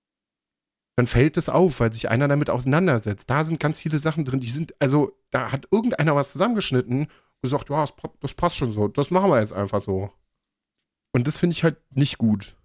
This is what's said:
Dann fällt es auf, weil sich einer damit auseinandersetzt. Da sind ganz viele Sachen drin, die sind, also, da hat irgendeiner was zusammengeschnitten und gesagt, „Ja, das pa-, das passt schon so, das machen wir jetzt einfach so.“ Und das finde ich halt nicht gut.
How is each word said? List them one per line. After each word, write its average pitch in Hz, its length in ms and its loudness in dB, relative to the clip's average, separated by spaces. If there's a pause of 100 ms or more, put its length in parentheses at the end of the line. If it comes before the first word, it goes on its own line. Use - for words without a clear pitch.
(960)
Dann 120 120 2
fällt 139 280 2
es - 140 -2
auf, 151 320 2
weil 113 100 2
sich 113 180 -6
einer 135 200 2
damit 143 200 2
auseinandersetzt. 127 800 0
Da 143 140 2
sind 160 160 -2
ganz 151 220 -2
viele 156 160 -2
Sachen 156 260 -2
drin, 131 160 -2
die 123 80 -6
sind, 143 320 -4
also, 143 400 0 (120)
da 127 200 -2
hat 135 180 -8
irgendeiner 190 460 2
was 143 160 0
zusammengeschnitten 151 720 0
und 151 80 -4 (320)
gesagt, 135 280 -2
„Ja, 147 120 0
das 147 120 -4
pa-, - 280 -14
das 143 140 -6
passt 175 200 -2
schon 123 160 -2
so, 104 160 0
das 139 240 -2
machen 185 200 2
wir 127 100 4
jetzt 107 100 -4
einfach 101 300 -2
so.“ 98 320 -4 (1000)
Und 123 140 0
das 151 100 -4
finde 175 160 0
ich - 100 -4
halt 160 140 0 (140)
nicht - 260 0
gut. 104 480 0